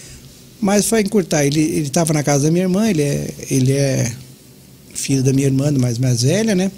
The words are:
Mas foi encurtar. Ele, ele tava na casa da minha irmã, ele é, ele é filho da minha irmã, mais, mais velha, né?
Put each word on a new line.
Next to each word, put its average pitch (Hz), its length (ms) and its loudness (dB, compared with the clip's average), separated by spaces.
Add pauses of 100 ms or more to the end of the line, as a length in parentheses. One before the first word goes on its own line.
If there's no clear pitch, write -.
(600)
Mas 202 260 2
foi 226 140 0
encurtar. 180 460 0
Ele, 147 140 0
ele 156 300 -2
tava 165 220 0
na 151 100 0
casa 143 220 0
da 160 60 2
minha 175 140 2
irmã, 190 240 0
ele 156 140 0
é, 147 280 -4 (200)
ele 135 220 2
é 131 400 0 (800)
filho 135 300 -2
da 135 100 4
minha 135 140 2
irmã, 135 260 2
mais, 123 260 0
mais 123 240 0
velha, 202 320 2
né? 185 240 0